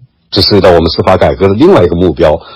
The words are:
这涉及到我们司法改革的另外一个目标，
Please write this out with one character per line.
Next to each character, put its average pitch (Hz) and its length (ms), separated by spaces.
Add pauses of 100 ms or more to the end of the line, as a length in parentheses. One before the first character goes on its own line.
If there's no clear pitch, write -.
(300)
这 - 100
涉 - 120
及 101 100
到 92 80
我 87 80
们 82 80
司 82 160
法 92 160
改 82 160
革 92 140
的 98 80
另 165 180
外 107 100
一 - 40
个 85 80
目 85 180
标， 76 260 (160)